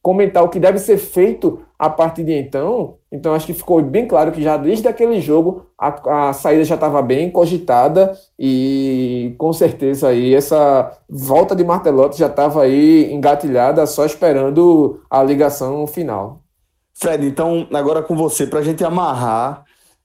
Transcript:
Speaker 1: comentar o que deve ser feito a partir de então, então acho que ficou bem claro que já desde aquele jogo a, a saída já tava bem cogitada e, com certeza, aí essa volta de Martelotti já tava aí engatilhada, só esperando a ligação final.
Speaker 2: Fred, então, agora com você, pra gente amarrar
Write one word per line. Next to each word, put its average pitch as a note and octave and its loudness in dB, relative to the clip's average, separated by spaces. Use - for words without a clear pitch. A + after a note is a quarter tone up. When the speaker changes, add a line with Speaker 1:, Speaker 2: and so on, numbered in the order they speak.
Speaker 1:
comentar F#3 2
o F3 2
que F3+ -6
deve F#3+ 2
ser G3 2
feito G3 -2
a D#3 0
partir E3 -2
de D#3+ -2
então, D3 -4
então D#3 -4
acho D#3 -4
que E3+ -8
ficou E3 0
bem F3 -2
claro D#3+ 2
que D#3+ -6
já D3+ 0
desde G#3+ 0
aquele A#3 0
jogo E3 0
a, C#3+ -2
a C#3 -2
saída D#3 0
já D#3 -2
tava D3 0
bem C#3 -2
cogitada E3+ 2
e, C3 -2
com D#3+ -2
certeza, C#3+ 0
aí B2 2
essa C#3+ 2
volta D3 0
de F3 2
Martelotti D3+ 0
já D3+ 2
tava D3 0
aí D3 4
engatilhada, C#3+ 0
só D3 -2
esperando D3+ 2
a C3+ 2
ligação C#3+ 0
final. C3+ -8
Speaker 2:
Fred, D3+ -2
então, E3 -2
agora D3 0
com D#3+ -4
você, D#3 -2
pra D3+ -2
gente D#3+ -2
amarrar C3+ -4